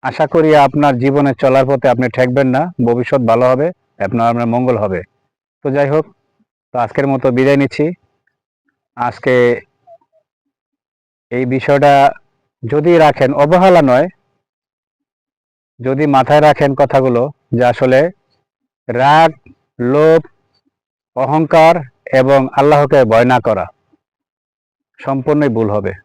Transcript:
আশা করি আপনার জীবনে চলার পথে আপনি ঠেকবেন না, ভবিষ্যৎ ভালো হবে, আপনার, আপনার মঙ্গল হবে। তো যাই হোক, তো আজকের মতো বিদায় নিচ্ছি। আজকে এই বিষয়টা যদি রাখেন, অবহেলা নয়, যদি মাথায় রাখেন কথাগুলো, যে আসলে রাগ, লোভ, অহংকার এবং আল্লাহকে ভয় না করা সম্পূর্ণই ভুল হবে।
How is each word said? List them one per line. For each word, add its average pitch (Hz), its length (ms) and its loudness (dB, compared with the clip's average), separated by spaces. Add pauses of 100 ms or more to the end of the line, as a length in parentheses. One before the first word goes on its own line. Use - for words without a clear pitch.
আশা 131 260 -4
করি 156 280 2
আপনার 143 420 2
জীবনে 139 360 0
চলার 131 320 0
পথে 135 240 -2
আপনি 123 200 -2
ঠেকবেন 127 380 -2
না, 143 240 -4 (140)
ভবিষ্যৎ 120 360 -2
ভালো 117 280 0
হবে, 139 220 -2 (340)
আপনার, 117 240 -2
আপনার 117 180 -4
মঙ্গল 123 300 -2
হবে। 95 260 -6 (600)
তো 143 80 -6
যাই 143 180 -2
হোক, 151 260 -4 (560)
তো 123 80 -8
আজকের 127 280 -4
মতো 135 240 -2
বিদায় 131 260 0
নিচ্ছি। 147 340 -2 (1040)
আজকে 120 640 -2 (1700)
এই 127 160 -4
বিষয়টা 139 640 2 (600)
যদি 156 260 0
রাখেন, 143 360 2
অবহেলা 175 480 2
নয়, 135 260 2 (1800)
যদি 135 220 -2
মাথায় 143 340 2
রাখেন 143 340 2
কথাগুলো, 131 560 -2 (200)
যে 120 140 0
আসলে 131 440 0 (760)
রাগ, 143 440 2 (480)
লোভ, 151 420 2 (960)
অহংকার 156 600 2 (380)
এবং 131 380 2
আল্লাহকে 143 540 2
ভয় 113 200 2
না 127 140 2
করা 101 260 -4 (1300)
সম্পূর্ণই 139 500 -2
ভুল 110 200 -2
হবে। 98 240 -4 (120)